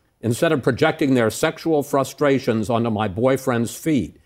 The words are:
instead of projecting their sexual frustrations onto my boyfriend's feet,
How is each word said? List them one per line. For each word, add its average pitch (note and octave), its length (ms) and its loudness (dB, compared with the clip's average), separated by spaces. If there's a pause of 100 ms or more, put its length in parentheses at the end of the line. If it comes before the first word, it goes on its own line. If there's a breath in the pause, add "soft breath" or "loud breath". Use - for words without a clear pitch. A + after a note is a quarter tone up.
(200)
instead B2 320 0
of C#3 100 0
projecting D3 520 2
their A2+ 160 4
sexual D#3+ 520 -2
frustrations B2+ 840 0
onto A#2 220 0
my G#2+ 180 -2
boyfriend's A#2 640 0
feet, B2+ 520 -4